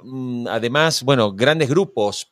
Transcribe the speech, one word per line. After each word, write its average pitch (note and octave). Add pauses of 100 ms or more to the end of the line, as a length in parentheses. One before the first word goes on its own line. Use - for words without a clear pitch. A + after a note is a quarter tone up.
mm, B2+
además, B2+
bueno, B2
grandes C3+
grupos B2+